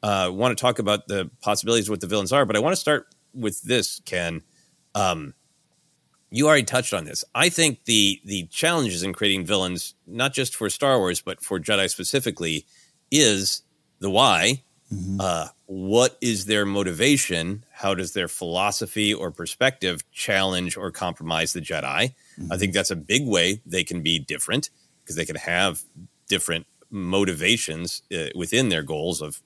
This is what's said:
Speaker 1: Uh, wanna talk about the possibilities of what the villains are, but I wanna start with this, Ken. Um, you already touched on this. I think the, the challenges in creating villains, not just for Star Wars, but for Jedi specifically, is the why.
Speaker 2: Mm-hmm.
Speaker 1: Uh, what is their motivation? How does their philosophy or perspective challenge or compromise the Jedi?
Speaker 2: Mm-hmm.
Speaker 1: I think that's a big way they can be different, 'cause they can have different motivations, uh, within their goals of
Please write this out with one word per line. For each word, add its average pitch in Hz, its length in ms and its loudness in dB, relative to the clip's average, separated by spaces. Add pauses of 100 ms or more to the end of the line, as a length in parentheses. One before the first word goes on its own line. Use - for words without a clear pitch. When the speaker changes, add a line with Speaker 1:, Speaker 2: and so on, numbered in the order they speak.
Speaker 1:
Uh, 98 300 2
wanna 113 220 2
talk 123 240 0
about 104 280 0
the 95 220 -4 (120)
possibilities 104 460 2
of 107 40 -2
what 95 100 -4
the 95 60 -8
villains 98 260 0
are, 139 120 4
but 107 100 0
I 104 40 4
wanna 156 160 2
start 151 320 0 (260)
with 110 280 -4
this, 117 440 0
Ken. 85 360 -4 (520)
Um, 87 400 -2 (960)
you 135 160 2
already 151 160 6
touched 127 300 -2
on 90 120 -4
this. - 180 -8 (100)
I 160 160 2
think 160 360 0
the, 101 400 4
the 95 220 -6
challenges 131 560 0
in 95 100 -2
creating 95 320 0
villains, 92 480 -2 (140)
not 123 260 -2
just 131 220 -2
for 104 140 -2
Star 135 280 2
Wars, 90 240 2
but - 220 -10
for 95 160 -2
Jedi 98 300 0
specifically, 87 760 -2 (460)
is 107 500 4 (380)
the 98 100 -2
why. 110 540 4 (300)
Speaker 2:
Mm-hmm. 95 260 -4
Speaker 1:
Uh, 85 280 -2 (180)
what 98 560 2
is 110 240 -2
their 104 200 2
motivation? 98 1080 0
How 98 240 -2
does 90 180 -6
their 90 140 -2
philosophy 101 840 0
or - 180 -4
perspective 90 800 -2
challenge 92 680 0
or 92 140 -6
compromise 82 640 -4
the 87 80 -6
Jedi? 78 520 -2 (260)
Speaker 2:
Mm-hmm. 82 120 -6
Speaker 1:
I - 60 -2
think 95 160 0
that's 98 180 2
a 95 40 -2
big 104 300 0
way 98 400 2
they 90 180 -2
can 87 200 -4
be 82 160 0
different, 76 500 -4 (360)
'cause 90 100 -10
they 85 100 -2
can 80 120 -8
have 87 440 0 (460)
different 85 400 -2 (240)
motivations, 90 1120 0 (120)
uh, 80 200 -4
within 110 340 0
their 80 140 0
goals 78 380 -4
of 78 240 -10